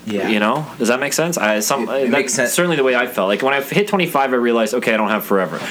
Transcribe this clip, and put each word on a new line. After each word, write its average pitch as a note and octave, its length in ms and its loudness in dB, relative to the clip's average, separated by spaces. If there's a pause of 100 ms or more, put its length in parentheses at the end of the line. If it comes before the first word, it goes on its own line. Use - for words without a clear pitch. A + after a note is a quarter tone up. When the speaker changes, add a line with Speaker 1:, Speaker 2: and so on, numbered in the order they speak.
Speaker 1:
Yeah. G2 240 -2
Speaker 2:
You G#2+ 100 2
know, C3+ 380 0
does A2+ 120 0
that B2 100 2
make C#3 140 -2
sense? E3+ 220 0
I, G#2+ 260 0
some, A#2 280 -2
Speaker 1:
It, A#2 40 -4
it C3+ 80 0
Speaker 2:
that's A#2+ 100 0
Speaker 1:
makes C#3 240 0
sense. A#2+ 180 0
Speaker 2:
certainly F3 240 0
the C3+ 60 2
way B2+ 120 2
I B2 120 0
felt. F#2+ 200 -2
Like, G#2 140 0
when C3+ 140 2
I C#3 60 0
hit G3+ 260 0
twenty-five, E3 440 0
I B2+ 40 2
realized, A#2 400 2
okay, A#2 180 0
I A2 40 2
don't G#2+ 120 0
have G#2 160 0
forever. F#2 340 0 (120)